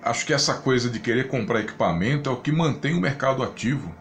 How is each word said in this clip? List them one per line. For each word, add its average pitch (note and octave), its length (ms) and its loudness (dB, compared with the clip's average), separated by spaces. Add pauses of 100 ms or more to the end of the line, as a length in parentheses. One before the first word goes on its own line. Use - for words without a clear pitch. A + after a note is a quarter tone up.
acho - 220 -2
que - 80 0
essa C#3 220 2
coisa B2+ 340 2
de A2+ 100 -4
querer B2 300 0
comprar A2+ 320 -2
equipamento A2+ 680 0
é - 20 0
o B2 40 -2
que - 140 -4
mantém D#3 460 2
o F3 40 0
mercado C3+ 420 0
ativo. G#2+ 580 -2